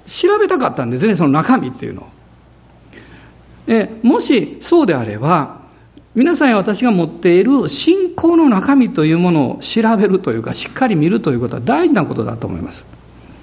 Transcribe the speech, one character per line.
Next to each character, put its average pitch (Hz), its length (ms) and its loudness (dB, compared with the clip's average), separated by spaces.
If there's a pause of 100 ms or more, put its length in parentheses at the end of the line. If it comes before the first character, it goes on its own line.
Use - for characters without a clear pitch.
う、 - 40 -16
調 403 280 2
べ 415 80 2
た 370 120 0
か 254 100 -2
っ - 60 -6
た 131 100 -4
ん 117 60 -4
で 127 80 -4
す 170 80 0
ね、 220 80 2
そ 160 100 0
の 139 60 2
中 156 260 2
身 131 120 -6
っ - 20 -8
て - 160 -12
い 107 40 -10
う 98 40 -12
の - 80 -16
を。 - 40 -20 (1600)
え、 220 360 0
も 285 180 4
し 220 400 0
そ 339 220 2
う 262 40 0
で 170 80 2
あ 123 80 -2
れ 107 140 -8
ば、 143 460 -2 (520)
皆 294 220 2
さ 302 100 0
ん 254 40 4
や 220 80 2
私 202 260 -2
が 247 60 2
持 175 160 2
っ - 20 -8
て 175 320 2
い 202 40 2
る 254 260 2
信 359 400 0
仰 339 260 2
の 320 140 6
中 233 260 2
身 247 140 4
と 156 160 0
い 156 60 2
う 170 60 2
も 180 120 2
の 139 220 0
を - 80 -8
調 226 360 0
べ 208 100 2
る 185 120 2
と 147 140 -4
い 110 40 -4
う 113 60 -4
か、 - 100 -10
し - 180 -6
っ - 40 -18
か 262 120 0
り 220 100 0
見 151 120 2
る 214 120 0
と 156 120 -2
い 123 40 -2
う 117 40 -4
こ 123 80 -4
と 123 80 -8
は 120 80 -8
大 302 240 0
事 302 60 2
な 175 100 2
こ 127 100 -6
と 120 120 -4
だ 117 100 -6
と 113 100 -8
思 90 120 -8
い - 20 -10
ま 87 120 -10
す。 - 120 -18 (580)